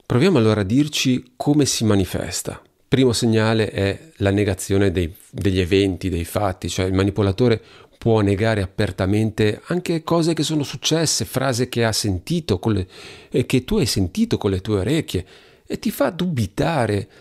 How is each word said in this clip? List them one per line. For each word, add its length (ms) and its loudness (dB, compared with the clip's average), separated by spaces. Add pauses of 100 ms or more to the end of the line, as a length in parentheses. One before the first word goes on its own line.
Proviamo 320 2
allora 240 4
a 40 0
dirci 720 0
come 280 2
si 200 -2
manifesta. 760 0 (260)
Primo 280 4
segnale 560 2
è 460 -4
la 140 2
negazione 600 2
dei, 220 -2 (160)
degli 300 0
eventi, 500 2
dei 140 -2
fatti, 440 -4
cioè 160 -2
il 80 0
manipolatore 720 0 (340)
può 240 2
negare 420 0
apertamente 1040 0
anche 360 -2
cose 320 0
che 80 -2
sono 220 -2
successe, 600 -2
frasi 440 -2
che 160 0
ha 80 2
sentito 680 -2
con 140 0
le, 160 -2 (420)
e 160 0
che 160 2
tu 140 -2
hai 100 2
sentito 520 -2
con 120 0
le 100 0
tue 200 -2
orecchie, 440 -2 (400)
e 140 -10
ti 140 -4
fa 180 0
dubitare 1000 -2 (120)